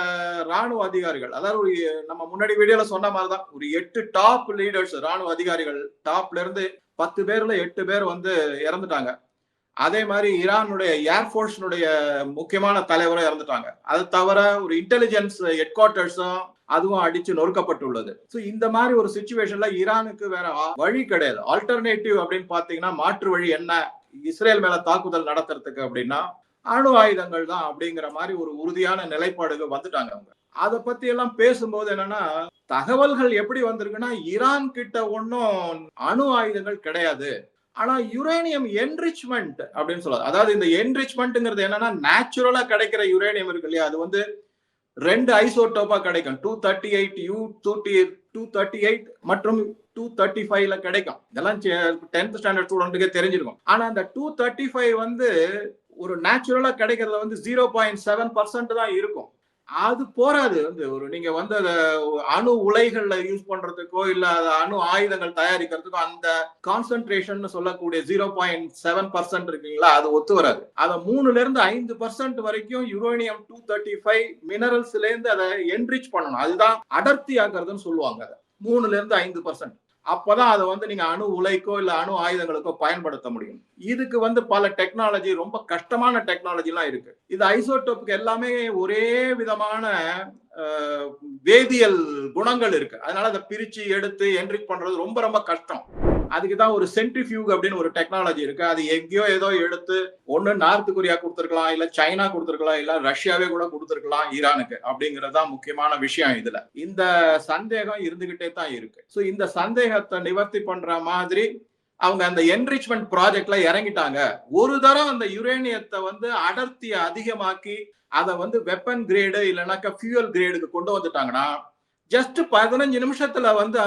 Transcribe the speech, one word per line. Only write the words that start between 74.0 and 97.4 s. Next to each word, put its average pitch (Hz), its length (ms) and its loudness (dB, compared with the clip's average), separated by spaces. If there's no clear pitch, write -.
மினரல்ஸ்ல 233 560 0
இருந்து 233 260 0
அதை 190 180 2
என்ரிச் 240 440 -4
பண்ணணும். 139 320 -2
அதுதான் 214 340 4
அடர்த்தி 269 500 0
ஆக்குறதுன்னு 196 480 -2
சொல்லுவாங்க. 143 380 -4
அதை - 140 -18
மூணுல 226 320 2
இருந்து 214 180 0
ஐந்து 180 280 -2
பர்சன்ட். 151 340 -10
அப்பதான் 208 460 4
அதை 196 140 4
வந்து 202 200 -4
நீங்க 202 180 -4
அணு 175 280 -2
உலைக்கோ 190 440 0
இல்ல 190 180 -2
அணு 170 240 -2
ஆயுதங்களுக்கோ 170 580 -2
பயன்படுத்த 156 540 -4
முடியும். 107 280 -10
இதுக்கு 240 360 -2
வந்து 226 260 2
பல 202 220 4
டெக்னாலஜி, 190 640 0
ரொம்ப 214 320 -6
கஷ்டமான 240 520 0
டெக்னாலஜி 175 540 -4
எல்லாம் 165 140 -2
இருக்கு. 131 260 -8
இது 185 200 0
ஐசோடோப்புக்கு 233 720 0
எல்லாமே 226 340 -2
ஒரே 202 340 0
விதமான, 220 500 -2
அஹ், 147 520 -4
வேதியியல் 226 560 8
குணங்கள் 226 400 0
இருக்கு. 139 280 -2
அதனால 185 260 -2
அதை 196 220 -2
பிரிச்சு 214 400 -10
எடுத்து 196 460 -2
என்ரிச் 196 360 -4
பண்றது 180 260 -4
ரொம்ப 202 240 -4
ரொம்ப 214 220 2
கஷ்டம். - 420 -6
அதுக்கு 190 280 -2
தான் 220 200 4
ஒரு 185 100 2
சென்ட்ரிஃபியூக் 226 640 -2